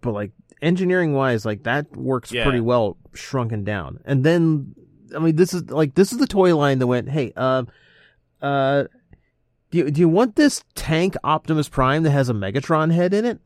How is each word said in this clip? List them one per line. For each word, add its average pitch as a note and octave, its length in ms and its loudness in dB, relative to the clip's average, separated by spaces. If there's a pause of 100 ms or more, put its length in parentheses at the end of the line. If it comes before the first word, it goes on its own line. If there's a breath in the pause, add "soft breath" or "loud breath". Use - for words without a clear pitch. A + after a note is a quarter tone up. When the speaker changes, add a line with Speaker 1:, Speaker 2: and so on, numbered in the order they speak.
Speaker 1:
But, A#2+ 120 -4
like, G2+ 180 -8 (320)
engineering-wise, D#3+ 800 0
like, G#2+ 180 -6
that C#3 320 -4
works C3 360 -6
Speaker 2:
Yeah. A#2 120 -4
Speaker 1:
pretty B2 160 0
well A2+ 380 0 (160)
shrunken A#2 500 -6
down. G2 400 -6
And C3 200 0
then, D#3+ 500 2 (420)
I D3+ 40 -6
mean, E3 160 2
this F3+ 180 4
is, F3 160 -8
like, D3 260 0
this F#3+ 160 4
is A#3+ 60 -8
the C4+ 100 0
toy F#3 280 2
line C#3+ 240 2
that B2+ 80 0
went, B2 220 -2
"Hey, C3+ 260 -2
uh, C3 280 0 (800 soft breath)
uh, C#3 440 0 (840)
do E3 60 -2
you, D3+ 140 0
do D3 100 -2
you E3+ 80 6
want G#3+ 260 2
this D4 280 2 (120)
tank D#3+ 480 -2
Optimus D#3 460 0
Prime C#3 340 0
that D#3 80 4
has C#3 180 2
a B2 40 0
Megatron C#3+ 600 0
head F3 200 2
in G#3 120 0
it?" A#3 200 -4